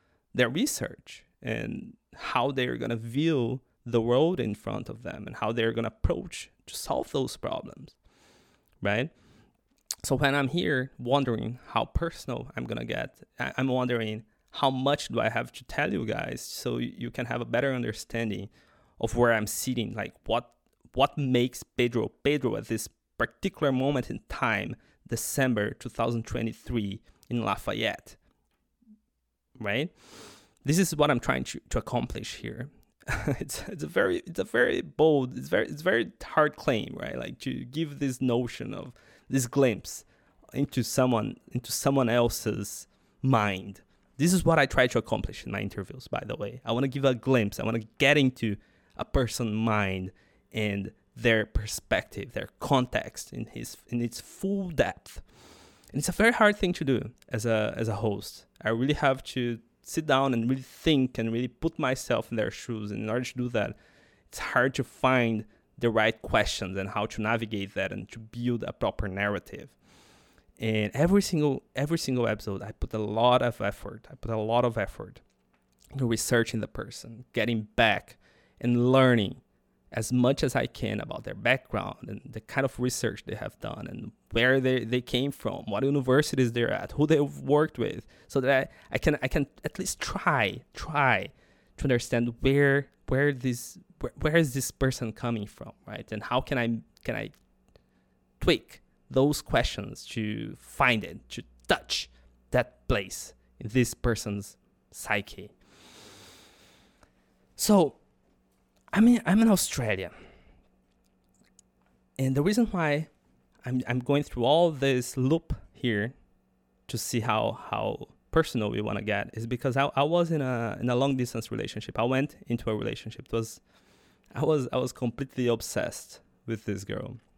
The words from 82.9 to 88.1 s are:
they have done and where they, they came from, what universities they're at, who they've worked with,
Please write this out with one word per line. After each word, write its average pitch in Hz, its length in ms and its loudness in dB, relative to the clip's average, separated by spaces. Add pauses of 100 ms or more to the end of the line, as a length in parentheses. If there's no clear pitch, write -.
they - 100 -10
have 107 260 -10
done - 280 -10
and - 240 -12 (200)
where 127 280 6
they, 127 240 2
they 123 160 0
came 131 300 0
from, - 360 -6
what 107 160 -2
universities 131 680 4
they're 120 180 2
at, 104 220 -4
who 147 140 2
they've 143 320 4
worked 147 400 2
with, 110 280 -4 (200)